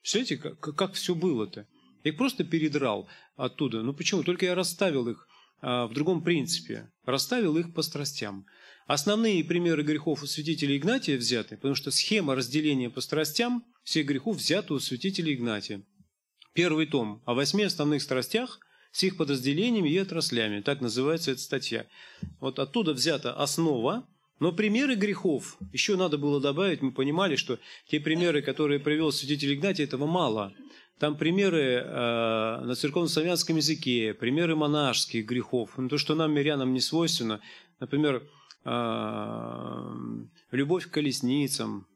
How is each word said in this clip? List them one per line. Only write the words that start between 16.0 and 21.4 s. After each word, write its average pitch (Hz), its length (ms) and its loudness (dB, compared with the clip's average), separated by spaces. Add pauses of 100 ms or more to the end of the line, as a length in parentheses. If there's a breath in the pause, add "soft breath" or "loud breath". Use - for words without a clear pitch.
Первый 160 340 2
том. 117 380 -2
«о 120 100 0
восьми 143 300 2
основных 147 380 0
страстях 143 580 -2 (320 soft breath)
с - 100 -2
их 185 140 0
подразделениями 151 720 2
и 160 100 2
отраслями». 120 640 0
Так 139 200 -2
называется 135 520 0
эта 131 80 -4